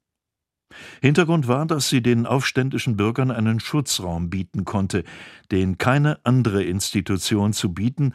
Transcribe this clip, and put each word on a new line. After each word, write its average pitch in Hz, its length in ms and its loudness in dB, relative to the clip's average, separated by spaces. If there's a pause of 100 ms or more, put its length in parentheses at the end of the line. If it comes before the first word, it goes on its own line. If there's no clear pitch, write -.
(1000)
Hintergrund 151 460 4
war, 131 180 2
dass 160 240 -2
sie 127 140 2
den 120 240 2
aufständischen 127 720 -2
Bürgern 117 340 0
einen 113 280 0
Schutzraum 87 680 -4
bieten 95 340 -6
konnte, 95 400 -2 (460)
den 92 300 0
keine 147 440 2
andere 117 400 2
Institution 101 880 0
zu 101 220 -2
bieten 123 420 -2